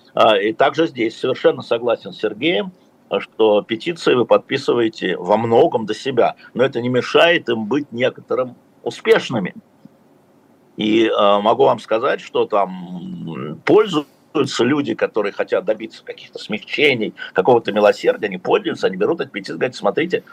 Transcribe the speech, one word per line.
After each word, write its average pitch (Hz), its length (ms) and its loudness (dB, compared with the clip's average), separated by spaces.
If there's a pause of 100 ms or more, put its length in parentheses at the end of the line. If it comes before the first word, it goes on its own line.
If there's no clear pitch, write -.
(140)
А, 110 220 6
и 104 160 0
также 143 340 0
здесь 113 320 -4
совершенно 131 440 0
согласен 113 500 -4
с 92 80 -18
Сергеем, 175 520 -4 (480)
что 104 420 2
петиции 151 520 -2
вы 123 100 2
подписываете 113 920 0
во 90 200 2
многом 117 500 2
до 104 80 -6
себя. 117 400 -2 (200)
Но 123 100 0
это 127 160 -2
не 123 80 -4
мешает 147 600 2
им 110 180 -2
быть 139 260 -4
некоторым 123 640 -4 (260)
успешными. 123 720 0 (1200)
И, 107 400 2
а, 101 240 4
могу 117 240 2
вам 127 140 2
сказать, 113 420 -2
что - 260 -2
там, 98 240 0 (580)
м, 76 360 -10
пользуются 151 1000 0
люди, 127 300 0
которые 101 380 -2
хотят 101 340 -2
добиться 110 360 -6
каких-то - 360 -16
смягчений, 110 760 -2 (200)
какого-то - 380 2
милосердия, 104 560 2
они 92 100 -10
пользуются, 180 480 -2
они 95 100 -4
берут 131 240 -2
эти 151 80 -8
петиции, 101 300 -12
говорят: 127 180 -4
«Смотрите, 180 560 -2